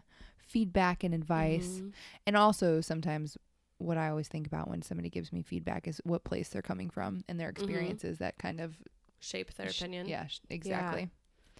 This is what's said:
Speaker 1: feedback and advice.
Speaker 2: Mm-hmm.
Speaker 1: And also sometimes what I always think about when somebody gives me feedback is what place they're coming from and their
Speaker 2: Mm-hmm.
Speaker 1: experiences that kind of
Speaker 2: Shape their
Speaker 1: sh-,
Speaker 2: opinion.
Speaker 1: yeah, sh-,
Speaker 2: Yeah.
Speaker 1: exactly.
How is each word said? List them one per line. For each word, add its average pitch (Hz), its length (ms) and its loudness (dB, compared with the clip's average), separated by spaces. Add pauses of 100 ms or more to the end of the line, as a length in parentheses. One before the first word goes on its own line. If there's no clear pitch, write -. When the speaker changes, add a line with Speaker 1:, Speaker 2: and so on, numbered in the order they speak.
(380)
Speaker 1:
feedback 185 680 4
and 175 100 2
advice. 160 520 4 (120)
Speaker 2:
Mm-hmm. 190 120 -8 (380)
Speaker 1:
And 208 100 6
also 190 440 8
sometimes 151 540 -2 (440)
what 170 180 0
I 160 120 2
always 151 180 0
think 156 180 -4
about 156 240 -2
when 165 140 -4
somebody 170 260 -4
gives - 240 -6
me 87 80 -2
feedback 165 460 -4
is 160 160 -6
what 170 200 0
place 175 260 -4
they're - 120 -6
coming - 300 -4
from 180 360 -4
and 175 120 -6
their 165 120 -4
Speaker 2:
Mm-hmm. - 120 -8
Speaker 1:
experiences 175 560 -4
that - 180 -4
kind 165 240 -6
of 160 140 -8 (440)
Speaker 2:
Shape 185 360 -8
their 190 160 -6
Speaker 1:
sh-, 190 100 -4
Speaker 2:
opinion. 180 260 -6
Speaker 1:
yeah, 160 200 -6
sh-, - 120 -10 (100)
Speaker 2:
Yeah. 175 60 -6
Speaker 1:
exactly. 175 540 -2 (500)